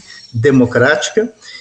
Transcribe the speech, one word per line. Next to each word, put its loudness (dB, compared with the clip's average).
democrática, 0